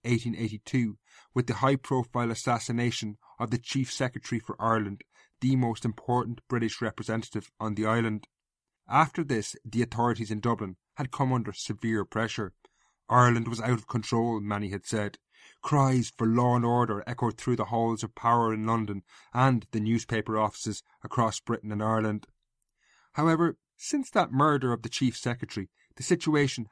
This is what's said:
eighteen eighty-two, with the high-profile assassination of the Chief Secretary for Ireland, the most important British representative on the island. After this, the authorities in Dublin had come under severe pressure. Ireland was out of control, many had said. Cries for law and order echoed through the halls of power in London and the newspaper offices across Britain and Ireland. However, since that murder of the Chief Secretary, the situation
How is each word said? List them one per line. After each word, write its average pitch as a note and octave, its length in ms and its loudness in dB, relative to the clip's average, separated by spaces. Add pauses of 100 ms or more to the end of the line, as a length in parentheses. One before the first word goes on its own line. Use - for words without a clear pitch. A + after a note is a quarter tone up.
eighteen A#2 320 0
eighty-two, G#2+ 640 -2 (340)
with B2 140 0
the A#2 80 -2
high-profile B2+ 800 0
assassination A#2 840 -4 (200)
of A#2 140 -6
the B2+ 60 2
Chief C3+ 340 -2
Secretary - 480 -4
for - 200 -10
Ireland, G#2+ 440 0 (360)
the C3 140 2
most A#2+ 300 0
important A#2+ 640 -2
British A#2 340 -2
representative A2 800 -6
on G#2+ 160 -4
the G#2+ 100 0
island. A2+ 400 0 (600)
After D3+ 340 2
this, C3 320 -2 (100)
the A2+ 160 -2
authorities A#2 520 0
in G#2+ 80 -4
Dublin G#2 360 -2 (180)
had C3+ 180 -6
come C3 200 0
under A2+ 200 0
severe A2 520 -2
pressure. A2 480 -4 (560)
Ireland A#2+ 380 6
was A2+ 140 -6
out A#2 180 0
of G#2 80 -16
control, A#2 540 -2
many G#2 300 -4
had G2 140 -8
said. G#2 340 -4 (440)
Cries C3 480 4
for A#2 160 -2
law B2 300 4
and A#2 80 2
order A#2 420 0
echoed A#2 320 -2
through B2 180 0
the A2 100 -2
halls A2+ 360 0
of A2 140 -8
power A#2 360 4
in G#2+ 140 -2
London G#2+ 380 -2 (280)
and B2+ 380 2
the A2 80 -2
newspaper A2 580 0
offices G#2+ 460 -4 (220)
across A2+ 340 0
Britain G#2+ 320 -4
and G#2 120 -2
Ireland. G#2+ 440 0 (840)
However, D#3+ 440 2 (200)
since - 340 -4
that E3+ 220 2
murder C3+ 400 4
of A#2 100 -2
the A#2 60 -6
Chief B2 280 0
Secretary, G#2+ 520 -6 (280)
the - 60 -12
situation D3 680 2